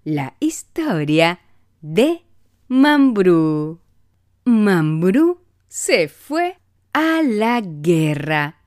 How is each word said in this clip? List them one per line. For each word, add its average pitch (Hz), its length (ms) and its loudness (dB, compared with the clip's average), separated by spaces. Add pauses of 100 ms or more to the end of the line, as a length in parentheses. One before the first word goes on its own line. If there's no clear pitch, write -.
la 143 340 -6
historia 170 1000 -2 (400)
de 220 420 -2 (460)
Mambrú. 185 1120 2 (640)
Mambrú 202 960 2 (260)
se 196 420 -2
fue 349 500 -8 (340)
a 320 300 -2
la 233 400 -2
guerra. 151 1040 -2